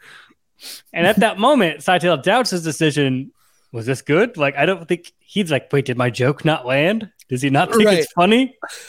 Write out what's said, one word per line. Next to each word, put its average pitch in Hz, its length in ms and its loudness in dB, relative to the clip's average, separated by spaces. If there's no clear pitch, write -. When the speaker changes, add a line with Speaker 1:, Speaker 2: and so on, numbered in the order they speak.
Speaker 1:
And 170 140 0
at 208 140 2
that 196 180 2
moment, 220 420 2
Scytale 175 420 2
doubts 226 280 0
his 175 140 -4
decision. 139 680 -2
Was 113 160 -10
this 131 160 -4
good? 185 340 0
Like, 139 200 -2
I 143 100 2
don't 175 220 -4
think, 175 320 -6
he's 180 320 -4
like, 127 200 -2
"Wait, 135 120 0
did 123 120 -4
my 123 140 0
joke 123 340 -2
not 156 220 -2
land? 175 440 -2
Does 127 140 -6
he 139 80 0
not 151 200 2
think 220 160 4
Speaker 2:
Right. 196 140 4
Speaker 1:
it's - 120 -6
funny?" 226 440 2